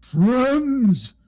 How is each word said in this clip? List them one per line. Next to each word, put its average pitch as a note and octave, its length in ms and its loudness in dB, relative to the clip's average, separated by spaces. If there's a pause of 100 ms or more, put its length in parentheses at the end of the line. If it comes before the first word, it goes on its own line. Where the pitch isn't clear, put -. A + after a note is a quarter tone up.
Friends B3+ 1120 0 (140)